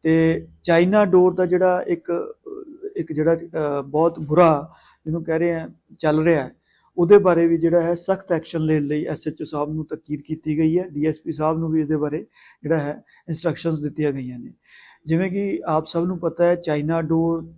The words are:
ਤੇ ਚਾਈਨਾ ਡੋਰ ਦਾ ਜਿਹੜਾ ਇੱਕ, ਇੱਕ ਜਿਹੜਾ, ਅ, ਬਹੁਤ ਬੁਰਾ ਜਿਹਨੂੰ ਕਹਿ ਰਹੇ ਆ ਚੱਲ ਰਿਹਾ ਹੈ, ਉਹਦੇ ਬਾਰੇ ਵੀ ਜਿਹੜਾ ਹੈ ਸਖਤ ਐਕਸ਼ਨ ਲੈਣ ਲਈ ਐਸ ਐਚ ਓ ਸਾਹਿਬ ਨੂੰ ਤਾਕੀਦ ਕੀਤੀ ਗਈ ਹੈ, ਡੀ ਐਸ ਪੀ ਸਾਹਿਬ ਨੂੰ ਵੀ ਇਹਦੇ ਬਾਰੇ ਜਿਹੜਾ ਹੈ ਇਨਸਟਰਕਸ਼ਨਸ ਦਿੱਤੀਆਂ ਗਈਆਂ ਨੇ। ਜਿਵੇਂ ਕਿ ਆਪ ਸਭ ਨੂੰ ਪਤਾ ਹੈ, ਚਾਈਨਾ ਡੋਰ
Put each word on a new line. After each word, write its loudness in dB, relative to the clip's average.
ਤੇ 2
ਚਾਈਨਾ 4
ਡੋਰ 4
ਦਾ 0
ਜਿਹੜਾ 2
ਇੱਕ, -4
ਇੱਕ -6
ਜਿਹੜਾ, 2
ਅ, -4
ਬਹੁਤ 0
ਬੁਰਾ 4
ਜਿਹਨੂੰ -4
ਕਹਿ -2
ਰਹੇ 0
ਆ -8
ਚੱਲ 2
ਰਿਹਾ 2
ਹੈ, -14
ਉਹਦੇ 8
ਬਾਰੇ 4
ਵੀ 2
ਜਿਹੜਾ 2
ਹੈ 0
ਸਖਤ -4
ਐਕਸ਼ਨ -4
ਲੈਣ 2
ਲਈ -4
ਐਸ -6
ਐਚ -10
ਓ -6
ਸਾਹਿਬ -6
ਨੂੰ -6
ਤਾਕੀਦ -8
ਕੀਤੀ -6
ਗਈ 2
ਹੈ, -4
ਡੀ -4
ਐਸ -2
ਪੀ -8
ਸਾਹਿਬ -2
ਨੂੰ -4
ਵੀ 0
ਇਹਦੇ -2
ਬਾਰੇ -4
ਜਿਹੜਾ 0
ਹੈ -6
ਇਨਸਟਰਕਸ਼ਨਸ -4
ਦਿੱਤੀਆਂ -4
ਗਈਆਂ -8
ਨੇ। -16
ਜਿਵੇਂ 0
ਕਿ -4
ਆਪ -2
ਸਭ -2
ਨੂੰ -4
ਪਤਾ 0
ਹੈ, 4
ਚਾਈਨਾ -2
ਡੋਰ -2